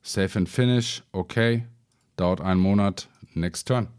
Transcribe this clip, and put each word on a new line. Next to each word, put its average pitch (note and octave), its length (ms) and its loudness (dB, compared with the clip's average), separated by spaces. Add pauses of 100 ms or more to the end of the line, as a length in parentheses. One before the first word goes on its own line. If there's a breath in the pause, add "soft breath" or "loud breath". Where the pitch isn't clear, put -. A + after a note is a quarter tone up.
Save F#2+ 340 -2
and F#2 120 0
Finish, B2 520 0 (120)
okay. A#2 520 0 (520)
Dauert F2+ 240 0
einen F#2 180 2
Monat, G2 500 2 (240)
next E2+ 340 -6
turn. A#2+ 200 0 (100)